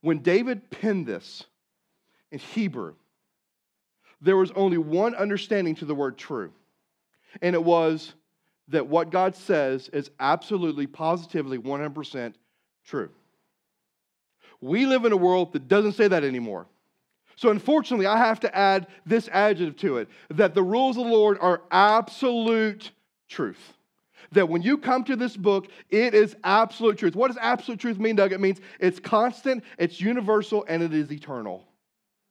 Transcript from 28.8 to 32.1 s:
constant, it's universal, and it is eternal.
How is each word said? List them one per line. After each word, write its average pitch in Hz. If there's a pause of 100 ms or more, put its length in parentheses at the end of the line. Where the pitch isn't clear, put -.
constant, 240 (140)
it's 170
universal, 214
and 165
it 165
is 151
eternal. 117 (680)